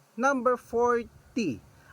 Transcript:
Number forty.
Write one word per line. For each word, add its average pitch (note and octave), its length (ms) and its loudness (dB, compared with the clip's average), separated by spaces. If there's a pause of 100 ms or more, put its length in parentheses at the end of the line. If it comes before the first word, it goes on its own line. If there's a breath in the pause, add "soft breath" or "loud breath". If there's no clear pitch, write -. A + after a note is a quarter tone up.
(160)
Number B3+ 400 0
forty. A#3 1040 -2 (320 loud breath)